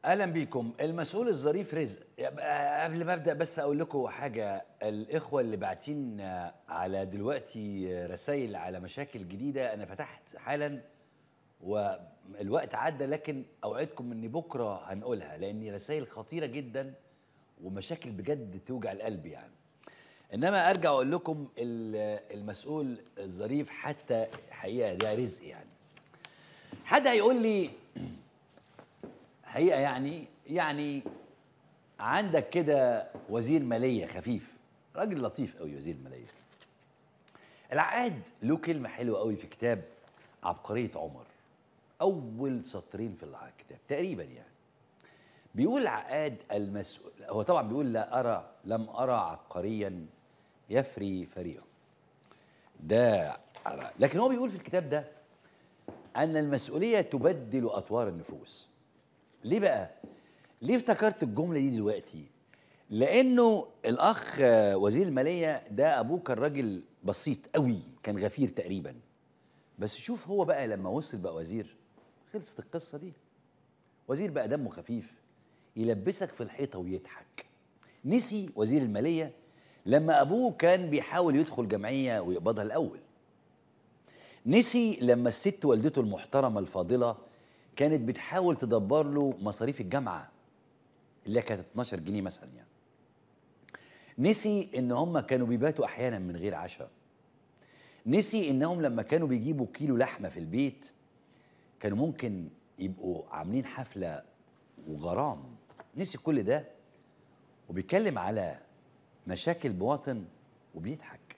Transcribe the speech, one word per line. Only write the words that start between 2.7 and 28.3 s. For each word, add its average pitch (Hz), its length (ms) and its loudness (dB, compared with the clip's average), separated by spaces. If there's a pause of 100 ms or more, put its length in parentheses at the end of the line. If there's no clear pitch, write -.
قبل 165 200 -2
ما 180 100 0
أبدأ 160 200 0
بس 160 240 -2
أقول 147 200 2
لكم 147 300 -2
حاجة. 104 560 -4 (180)
الإخوة 110 580 -2
اللي 113 160 0
باعتين 104 640 -6 (480)
على 95 380 -2
دلوقتي 101 800 -6 (200)
رسايل 110 500 -4
على 90 240 -8
مشاكل 101 480 -12
جديدة، 123 460 -4
أنا 104 100 -8
فتحت - 520 -14
حالا 143 440 -4 (800)
والوقت 101 1120 -4
عدى، 139 320 -2
لكن 143 380 -6 (200)
أوعدكم 120 480 -6
إن 113 160 -8
بكرة 117 640 -6
هنقولها، 101 460 -6
لأن 104 360 -6
رسايل 135 320 -6
خطيرة 151 400 -8
جدا 135 480 -8 (680)
ومشاكل - 460 -10
بجد 101 560 -6
توجع 113 260 -6
القلب 101 340 -8
يعني. - 260 -16 (840)
إنما 175 360 4
أرجع 170 200 4
أقول 135 220 4
لكم 160 360 -2 (100)
ال-، 110 640 -4 (180)
المسؤول 127 580 -6 (220)
الظريف 104 520 -4
حتى - 560 -2 (240)
حقيقة 107 440 -2
ده 107 200 -2
رزق 113 300 -4
يعني. - 260 -18 (1120)
حد 269 220 6
هيقول 240 360 6
لي 208 280 2 (1700)